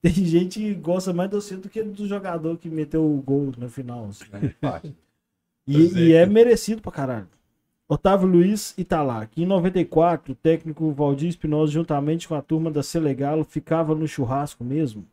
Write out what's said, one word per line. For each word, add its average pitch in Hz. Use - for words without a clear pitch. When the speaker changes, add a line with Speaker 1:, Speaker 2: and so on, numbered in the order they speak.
Speaker 1:
Tem 170
gente 180
que 208
gosta 180
mais 180
de 202
você 202
do 185
que 220
do 208
jogador 175
que 170
meteu 160
o 147
gol 139
no 123
final, 120
assim. 101
Speaker 2:
É, 104
fácil. 131
Speaker 1:
E, 135
Speaker 3:
Pois 170
é, -
Speaker 1:
e 165
é 160
Speaker 3:
cara. 190
Speaker 1:
merecido 220
pra -
caralho. 123
Otávio 190
Luiz 185
Italá, 139
que 156
em 170
noventa 185
e 170
quatro, 160
o -
técnico 160
Valdir 143
Espinosa, 156
juntamente 156
com 160
a 143
turma 160
da 147
Selegalo, 151
ficava 156
no 156
churrasco 139
mesmo? 123